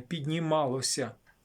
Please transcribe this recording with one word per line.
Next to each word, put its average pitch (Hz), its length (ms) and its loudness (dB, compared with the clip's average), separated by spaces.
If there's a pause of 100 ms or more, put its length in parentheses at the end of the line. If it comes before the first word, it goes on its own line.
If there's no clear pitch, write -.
піднімалося. 151 1000 0 (340)